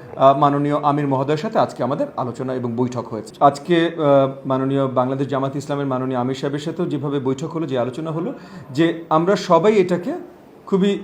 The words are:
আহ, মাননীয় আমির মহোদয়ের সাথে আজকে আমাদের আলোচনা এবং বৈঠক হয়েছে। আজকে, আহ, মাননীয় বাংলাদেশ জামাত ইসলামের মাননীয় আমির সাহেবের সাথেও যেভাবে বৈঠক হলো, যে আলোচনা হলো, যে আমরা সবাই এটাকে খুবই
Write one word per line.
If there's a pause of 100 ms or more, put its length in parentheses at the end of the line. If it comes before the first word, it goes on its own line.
(180)
আহ,
মাননীয়
আমির
মহোদয়ের
সাথে
আজকে
আমাদের (100)
আলোচনা
এবং
বৈঠক
হয়েছে।
আজকে,
আহ, (140)
মাননীয়
বাংলাদেশ
জামাত
ইসলামের
মাননীয়
আমির
সাহেবের
সাথেও
যেভাবে
বৈঠক
হলো,
যে
আলোচনা
হলো, (400)
যে
আমরা
সবাই
এটাকে (540)
খুবই